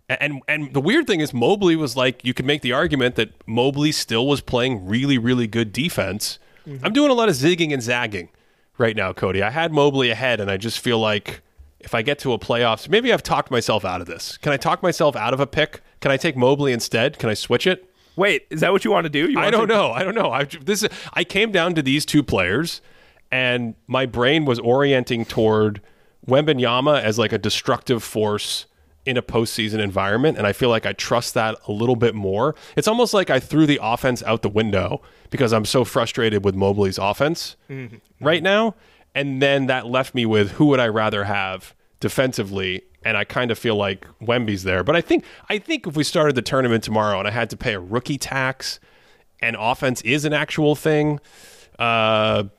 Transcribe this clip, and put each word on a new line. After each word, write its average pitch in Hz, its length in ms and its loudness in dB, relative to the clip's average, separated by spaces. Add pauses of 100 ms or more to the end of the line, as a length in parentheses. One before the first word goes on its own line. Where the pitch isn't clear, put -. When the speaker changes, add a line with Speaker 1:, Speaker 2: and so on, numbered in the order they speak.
(200)
Speaker 1:
and, 143 280 -4
and 151 260 -4
the 139 60 2
weird 214 260 2
thing 180 140 0
is 147 120 -2
Mobley 165 440 2
was, 135 200 -4
like, 127 280 -2
you 123 100 -2
could 127 120 -4
make 147 160 -2
the 123 100 -2
argument 139 440 0
that 110 140 -2 (160)
Mobley 135 460 0
still 117 340 -2
was 135 140 2
playing 120 460 -2
really, 127 320 0
really 120 280 2
good 110 260 -2
defense. 104 680 -4 (280)
Speaker 2:
Mm-hmm. 139 180 -14
Speaker 1:
I'm 185 80 0
doing 294 180 4
a 254 40 4
lot 226 140 2
of 170 60 2
zigging 160 380 2
and 131 100 -2
zagging 110 460 -4 (500)
right 113 180 2
now, 95 160 -2
Cody. 95 300 0
I 107 80 0
had 160 220 -2
Mobley 139 380 4
ahead, 117 300 0
and 101 100 -4
I 98 60 -2
just 107 240 -6
feel 120 180 0
like 107 420 -2 (400)
if - 140 -10
I 117 80 0
get 143 180 -2
to 135 120 -2
a 139 60 -2
playoffs, 117 500 0
maybe 226 240 2
I've 170 100 0
talked 147 280 -2
myself 117 340 0
out 90 160 -6
of 87 60 -12
this. - 320 -12
Can 147 140 -2
I 135 40 0
talk 165 260 -2
myself 156 340 2
out 113 180 -2
of 131 60 -4
a - 60 2
pick? - 340 -4 (200)
Can 139 100 0
I 135 60 2
take 151 200 -2
Mobley 139 360 2
instead? 117 460 -2
Can 120 100 -2
I 107 60 0
switch - 320 0
it? 180 220 -2 (260)
Speaker 2:
Wait, 185 360 0
is 156 100 -4
that 170 120 2
what 196 120 2
you 220 60 2
wanna 170 180 2
do? 147 220 0
You 269 80 2
Speaker 1:
I 151 60 2
Speaker 2:
wanna 202 80 2
Speaker 1:
don't 220 160 2
Speaker 2:
take 226 80 4
Speaker 1:
know. 165 160 2
I 123 120 -2
don't 190 100 -4
know. 214 160 0
I, 135 140 0
this, 170 420 -4 (280)
I 180 100 0
came 214 260 0
down 180 240 0
to 156 80 2
these 135 220 0
two 147 180 2
players, 113 580 0 (500)
and 123 440 -2 (120)
my 131 200 0
brain 123 380 2
was 127 160 0
orienting 123 640 2
toward 107 560 2 (480)
Wembanyama 131 760 2
as, 107 160 0
like, 110 140 2
a 110 60 -2
destructive 113 640 -2
force - 640 -4 (380)
in 127 120 -2
a 120 60 -2
postseason 110 580 -2
environment, 104 580 0
and 107 80 0
I 101 60 2
feel 127 160 0
like 113 180 0
I 101 60 -2
trust - 420 -4
that 110 220 0 (100)
a 110 60 -6
little 117 240 0
bit 113 180 2
more. 107 400 -2 (220)
It's 151 100 0
almost 233 260 2
like 190 180 2
I 131 100 4
threw 151 260 2
the 143 160 2
offense 120 400 -2
out 110 200 -2
the 107 60 -2
window 98 540 0 (280)
because 117 220 2
I'm 107 120 2
so 123 200 2
frustrated 113 600 0
with 98 100 2
Mobley's 98 440 0
offense 104 580 -2 (120)
Speaker 2:
Mm-hmm. 127 280 -14 (280)
Speaker 1:
right 156 200 2
now, 208 320 2 (380)
and 139 280 -2
then 139 240 4
that 127 200 -2
left 127 280 -2
me 127 120 0
with 104 260 2
who 151 140 4
would 139 120 6
I 123 80 4
rather 107 380 0
have 95 500 -6 (240)
defensively, 98 840 -2 (220)
and 110 120 0
I 104 80 0
kind 123 260 -4
of 110 80 -2
feel 113 160 -2
like 101 320 -2 (140)
Wemby's 110 420 0
there. 92 220 0
But 143 100 2
I 170 60 4
think, 320 240 0 (240)
I 208 100 -4
think 247 300 -6
if 147 80 -6
we 151 80 0
started 151 320 2
the 120 60 0
tournament 120 420 0
tomorrow 107 340 0
and 98 80 -4
I 104 60 -2
had 117 180 -4
to 107 60 -10
pay 110 180 -4
a 95 60 -6
rookie 120 380 -4
tax - 600 -6 (640)
and 117 180 -4
offense 123 440 -2
is 143 220 0
an 147 80 0
actual 151 440 0
thing, 151 420 0 (640)
uh, 110 640 2 (140)